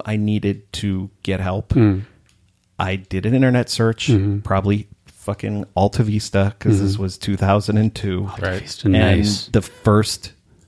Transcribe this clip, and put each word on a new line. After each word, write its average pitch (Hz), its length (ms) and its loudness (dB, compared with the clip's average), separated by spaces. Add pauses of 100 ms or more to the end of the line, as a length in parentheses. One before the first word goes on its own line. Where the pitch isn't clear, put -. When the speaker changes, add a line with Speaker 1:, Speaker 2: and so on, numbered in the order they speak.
Speaker 1:
I 107 120 -4
needed 104 560 -2
to 98 360 -4 (140)
get 95 160 -4
help, 95 340 -4
Speaker 2:
Hmm. 104 260 4 (800)
Speaker 1:
I 95 200 -2
did 95 280 -6
an 110 80 2
internet 127 360 2
search, 113 400 0
Speaker 2:
Mm-hmm. 101 300 2
Speaker 1:
probably 101 480 0 (200)
fucking 104 580 -6 (100)
Alta 101 280 2
Vista, 104 560 0
'cause 107 220 2
this 98 120 0
Speaker 2:
Mm-hmm. 101 80 -4
Speaker 1:
was 95 160 -6
two - 180 -2
thousand 101 420 2
and 107 160 2
two. 95 380 -4
Speaker 2:
Alta - 100 -14
Speaker 3:
Right. 92 200 -4
Speaker 2:
Vista, - 260 -12
Speaker 1:
And 98 60 4 (280)
Speaker 2:
nice. 104 260 -2
Speaker 1:
the 110 140 2
first, - 720 0 (360)